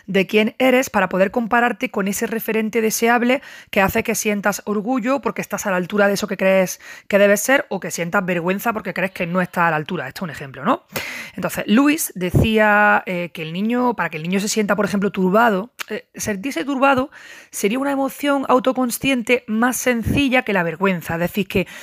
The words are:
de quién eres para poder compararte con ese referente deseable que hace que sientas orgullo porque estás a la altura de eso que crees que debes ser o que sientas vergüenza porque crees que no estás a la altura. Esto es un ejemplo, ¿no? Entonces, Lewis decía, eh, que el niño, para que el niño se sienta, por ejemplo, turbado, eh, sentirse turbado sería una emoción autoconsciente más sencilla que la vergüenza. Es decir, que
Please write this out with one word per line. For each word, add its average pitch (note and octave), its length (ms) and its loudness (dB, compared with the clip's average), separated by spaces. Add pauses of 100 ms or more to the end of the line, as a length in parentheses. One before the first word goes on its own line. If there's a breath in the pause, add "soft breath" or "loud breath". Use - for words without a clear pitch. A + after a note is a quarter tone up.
de F#3+ 200 2
quién G#3+ 320 2
eres B3+ 320 2
para F#3+ 180 2
poder F#3+ 220 2
compararte A#3 600 0
con G3 160 -2
ese G#3 200 -4
referente A3 560 -2
deseable A#3+ 580 2 (300 loud breath)
que G#3 100 0
hace G#3+ 220 2
que A3+ 120 -2
sientas G#3 520 -2
orgullo A3 560 -2
porque G#3+ 180 -4
estás - 240 -8
a G#3+ 60 -2
la F#3 60 0
altura G3+ 300 2
de G3+ 80 2
eso G3 120 -4
que F#3+ 100 -6
crees F#3+ 440 2 (280 loud breath)
que G3+ 100 4
debes G3+ 220 6
ser - 300 2
o F#3+ 100 -4
que E3+ 100 -10
sientas F3 360 -2
vergüenza F#3 480 -2
porque G#3+ 180 -8
crees F#3+ 200 -2
que F3+ 140 -4
no F3+ 140 0
estás F3 280 0
a - 20 2
la D#3 60 2
altura. D3+ 320 -4
Esto - 120 -14
es - 40 -12
un D#3+ 60 -6
ejemplo, C3+ 340 -12
¿no? C4 200 0 (500 loud breath)
Entonces, - 320 -6
Lewis C#4+ 480 2
decía, G#3 920 4
eh, F3 300 -4
que E3 80 -10
el D#3 100 -8
niño, A#3 420 0
para E3+ 140 -4
que E3 80 -10
el D#3 60 -8
niño F#3 180 -2
se G#3 80 -2
sienta, G#3 260 0
por G#3 120 0
ejemplo, G3 260 0
turbado, G3 600 2 (160)
eh, - 240 -10
sentirse A#3 500 -6
turbado C4+ 460 2 (400 loud breath)
sería G#3+ 280 -2
una C#4 140 -2
emoción C4+ 560 -2
autoconsciente B3+ 960 0
más A3+ 300 0
sencilla B3+ 680 0
que G#3 100 -2
la F#3 80 2
vergüenza. E3+ 520 -2
Es E3 60 -2
decir, F3+ 260 -2
que F#3 220 -2 (140 loud breath)